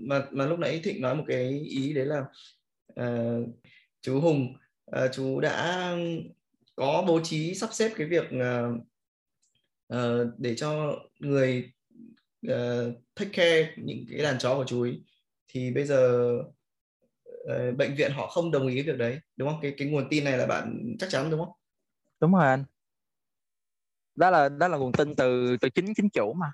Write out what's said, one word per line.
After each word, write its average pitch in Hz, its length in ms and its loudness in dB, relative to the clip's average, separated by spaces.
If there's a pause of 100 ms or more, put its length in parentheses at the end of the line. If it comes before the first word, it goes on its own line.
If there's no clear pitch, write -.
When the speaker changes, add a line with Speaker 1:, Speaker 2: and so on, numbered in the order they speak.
Speaker 1:
mà, 139 140 0 (100)
mà 135 140 -2
lúc 160 140 0
nãy 156 240 -2
Thịnh 190 180 -4
nói 131 140 0
một 151 120 -4
cái 127 220 -2 (200)
ý 135 240 -4
đấy 135 120 0
là, 143 200 -2 (680)
ờ, 120 440 -2 (640)
chú 135 200 0
Hùng, 143 320 2 (320)
ờ, 131 280 0
chú 135 260 -4
đã 170 520 -2 (840)
có 151 320 2
bố 165 160 6
trí 160 320 -4
sắp 220 180 -6
xếp 220 220 0
cái 151 120 -4
việc, 160 180 2 (160)
ờ, 120 300 0 (1160)
ờ, 120 500 0
để 117 180 -2
cho 151 440 -4 (200)
người, 131 520 0 (760)
ờ, 120 460 -2 (220)
take 208 180 -6
care 165 440 4
những - 320 -8
cái - 140 -8
đàn 139 140 0
chó 127 180 0
của 135 120 -2
chú 123 140 -2
ấy. 123 220 -2 (440)
Thì 127 260 -6
bây 139 120 0
giờ, 123 440 4 (1160)
ờ, 123 240 -2
bệnh 139 240 0
viện 143 160 2
họ 139 160 -4
không 170 240 -2
đồng 135 160 2
ý 123 80 0
cái 135 80 -2
việc 147 140 -2
đấy, 123 220 -2 (160)
đúng 135 140 -2
không? 156 120 -4
Cái, 143 160 -4
cái 139 100 -4
nguồn 143 220 0
tin 151 140 0
này 135 140 0
là 123 100 2
bạn - 520 -4
chắc 190 100 -4
chắn, 143 220 0
đúng 156 80 0
không? 165 140 -6 (640)
Speaker 2:
Đúng 165 140 6
rồi 175 120 8
anh. 131 180 4 (1500)
Đó 170 140 6
là, 147 200 6
đó 143 180 0
là 165 100 0
nguồn 131 140 -2
tin 147 240 2
từ, 123 420 2
từ 135 120 0
chính, 190 260 -2
chính 202 140 2
chủ 113 240 0
mà. 160 200 -4